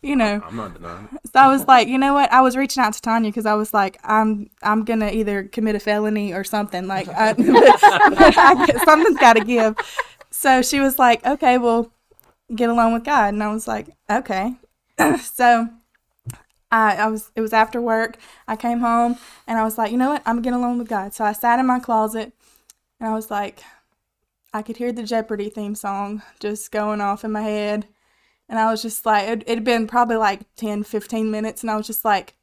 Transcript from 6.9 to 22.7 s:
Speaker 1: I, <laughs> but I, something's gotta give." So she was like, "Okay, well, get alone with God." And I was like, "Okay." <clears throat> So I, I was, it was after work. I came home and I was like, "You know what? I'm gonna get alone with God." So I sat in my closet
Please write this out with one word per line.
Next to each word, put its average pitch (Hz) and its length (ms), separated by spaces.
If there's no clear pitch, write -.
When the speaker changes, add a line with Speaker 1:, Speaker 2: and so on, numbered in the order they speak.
Speaker 1:
I, 214 240
<laughs> - 0
but 320 1040
I, 302 480
something's 320 340
gotta 233 260
give." 220 320
So 262 300
she 277 200
was 269 180
like, 240 260
"Okay, 254 320
well, 233 340
get 233 140
alone 233 240
with 233 120
God." 233 280
And 208 100
I 214 80
was 220 160
like, - 220
"Okay." 220 460
<clears throat> 285 240
So 233 460
I, 220 260
I 208 120
was, 220 260
it 226 60
was 220 140
after 226 260
work. 226 380
I 220 80
came 233 260
home 240 360
and 226 120
I 220 60
was 220 140
like, 214 120
"You 240 80
know 254 120
what? 294 160
I'm 226 100
gonna 233 60
get 247 120
alone 247 240
with 233 100
God." 202 260
So - 100
I 208 80
sat 233 260
in 262 80
my 254 140
closet 220 520